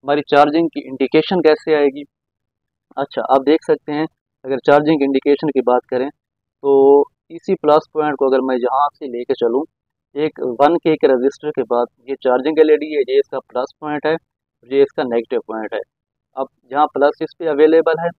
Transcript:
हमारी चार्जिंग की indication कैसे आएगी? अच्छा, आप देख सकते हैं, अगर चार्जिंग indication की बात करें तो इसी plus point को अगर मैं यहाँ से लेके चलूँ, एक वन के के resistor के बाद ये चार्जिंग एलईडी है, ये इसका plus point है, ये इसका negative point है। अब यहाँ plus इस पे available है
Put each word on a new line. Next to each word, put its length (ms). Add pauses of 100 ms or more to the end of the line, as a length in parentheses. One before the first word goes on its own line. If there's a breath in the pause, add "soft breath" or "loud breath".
हमारी 240
चार्जिंग 400
की 180
indication 540
कैसे 340
आएगी? 280 (920)
अच्छा, 240 (120)
आप 80
देख 220
सकते 280
हैं, 160 (380)
अगर 140
चार्जिंग 440
indication 460
की 120
बात 280
करें 200
तो 640 (600)
इसी 240
plus 380
point 260
को 80
अगर 140
मैं 140
यहाँ 380
से 140
लेके 260
चलूँ, 300 (520)
एक 240 (220)
वन 160
के 180
के 120
resistor 440
के 120
बाद 240 (220)
ये 60
चार्जिंग 440
एलईडी 260
है, 160
ये 180
इसका 200
plus 420
point 240
है, 80 (580)
ये 100
इसका 220
negative 440
point 260
है। 60 (560)
अब 120 (240)
यहाँ 160
plus 340
इस 180
पे 80
available 520
है 200